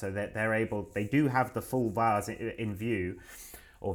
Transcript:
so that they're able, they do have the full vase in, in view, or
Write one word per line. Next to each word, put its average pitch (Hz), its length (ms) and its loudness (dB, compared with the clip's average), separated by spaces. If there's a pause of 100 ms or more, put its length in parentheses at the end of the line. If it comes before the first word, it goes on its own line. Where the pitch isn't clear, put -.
so 101 100 -4
that 101 240 -4
they're 110 200 2
able, 110 400 0
they 104 100 0
do 139 240 4
have 127 240 2
the 110 100 -2
full 123 280 0
vase 107 380 2
in, 107 300 -4
in 107 160 -2
view, 95 440 -2 (600)
or 98 140 -2